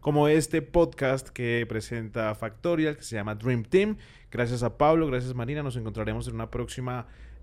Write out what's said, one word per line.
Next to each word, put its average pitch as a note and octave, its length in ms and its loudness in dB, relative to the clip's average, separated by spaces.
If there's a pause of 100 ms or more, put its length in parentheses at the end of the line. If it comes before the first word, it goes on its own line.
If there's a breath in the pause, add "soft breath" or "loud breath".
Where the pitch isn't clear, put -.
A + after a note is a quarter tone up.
como D3 260 4
este D#3 340 4
podcast C3+ 680 0
que A#2+ 400 -2
presenta A2 680 -4
Factorial, D3+ 640 -2
que - 60 -20
se - 120 -10
llama G#2+ 220 -4
Dream A#2 280 0
Team. G#3 320 4 (360 loud breath)
Gracias A#2+ 320 0
a A2 120 -2
Pablo, D#3+ 300 6
gracias, B2+ 280 -2
Marina. C3 280 -4
Nos C3 140 -6
encontraremos A2 500 -4
en A#2 80 -8
una A2+ 160 -6
próxima B2 560 -6 (360 loud breath)